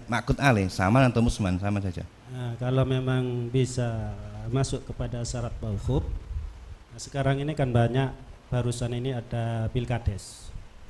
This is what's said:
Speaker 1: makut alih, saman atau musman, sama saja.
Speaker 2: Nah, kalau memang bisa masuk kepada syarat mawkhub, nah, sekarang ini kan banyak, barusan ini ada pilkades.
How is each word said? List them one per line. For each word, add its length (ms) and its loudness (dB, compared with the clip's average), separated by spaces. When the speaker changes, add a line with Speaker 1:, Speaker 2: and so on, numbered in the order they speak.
Speaker 1:
makut 320 0
alih, 320 4
saman 400 6
atau 160 4
musman, 320 2
sama 240 0
saja. 240 -4
Speaker 2:
Nah, 280 -6
kalau 280 2
memang 640 0
bisa 640 0
masuk 360 0
kepada 400 -4
syarat 400 -4
mawkhub, 400 0
nah, 80 -14
sekarang 400 0
ini 160 -2
kan 160 2
banyak, 400 4
barusan 400 0
ini 240 -2
ada 560 -2
pilkades. 800 -4